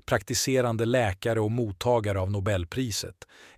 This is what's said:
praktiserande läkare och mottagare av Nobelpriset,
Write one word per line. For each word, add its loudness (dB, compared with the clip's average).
praktiserande 0
läkare 2
och 0
mottagare 0
av 0
Nobelpriset, -2